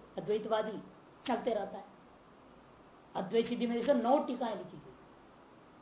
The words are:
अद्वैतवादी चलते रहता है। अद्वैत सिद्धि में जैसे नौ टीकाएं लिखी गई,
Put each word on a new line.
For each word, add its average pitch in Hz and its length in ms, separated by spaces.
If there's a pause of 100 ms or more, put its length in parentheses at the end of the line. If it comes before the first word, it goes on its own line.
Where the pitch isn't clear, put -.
(180)
अद्वैतवादी 214 680 (420)
चलते 233 280
रहता 202 240
है। 190 60 (1300)
अद्वैत 208 300
सिद्धि 240 220
में 233 120
जैसे 269 140
नौ 247 240
टीकाएं 240 400
लिखी - 200
गई, - 160 (880)